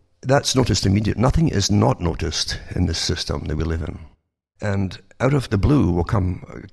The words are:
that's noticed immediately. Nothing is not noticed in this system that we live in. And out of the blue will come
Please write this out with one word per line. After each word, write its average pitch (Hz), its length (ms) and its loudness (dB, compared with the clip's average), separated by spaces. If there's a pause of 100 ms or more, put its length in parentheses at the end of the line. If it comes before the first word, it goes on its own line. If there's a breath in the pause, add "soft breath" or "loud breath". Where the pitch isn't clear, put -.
(220)
that's 135 340 2
noticed 117 300 2
immediately. 101 360 2
Nothing 151 280 4
is 98 220 0
not 107 280 2
noticed - 600 -4 (160)
in 90 100 0
this 85 140 -2
system - 460 -4
that 76 120 -4
we 78 60 0
live 82 180 -2
in. 78 180 -8 (640)
And 98 360 -2 (220)
out 131 140 2
of 131 160 0
the 104 80 2
blue 104 340 4
will 87 120 2
come 92 680 -4